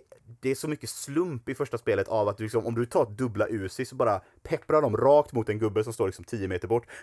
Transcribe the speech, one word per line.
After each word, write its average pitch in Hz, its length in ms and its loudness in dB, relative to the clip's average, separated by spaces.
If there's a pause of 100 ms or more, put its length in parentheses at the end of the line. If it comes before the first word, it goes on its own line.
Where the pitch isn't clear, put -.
(400)
det 131 120 -2
är 135 40 0
så - 120 -8
mycket 147 220 -6
slump 147 600 -4
i 131 60 -4
första 135 220 -4
spelet 98 300 0
av 107 200 2
att 101 100 -2
du, 110 60 -6
liksom, 107 220 0
om 117 100 -2
du 120 100 0
tar 151 180 4
ett 104 140 -6
dubbla 110 300 0
Uzi 107 380 -4
så 131 100 -16
bara 113 260 2 (220)
pepprar 156 380 2
de 110 160 2
rakt 139 360 6
mot 113 160 0
en 107 100 0
gubbe 107 240 2
som 113 100 -6
står, 107 120 0
liksom, 95 200 -4
tio 98 220 -4
meter 92 200 -4
bort. 117 180 0 (180)